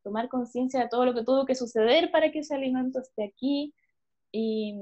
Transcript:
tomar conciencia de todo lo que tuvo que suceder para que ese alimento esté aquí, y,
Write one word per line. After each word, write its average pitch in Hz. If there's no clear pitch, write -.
tomar 220
conciencia 254
de 240
todo 240
lo 247
que 233
tuvo 262
que 269
suceder 254
para 311
que 311
ese 294
alimento 262
esté 220
aquí, 285
y, 220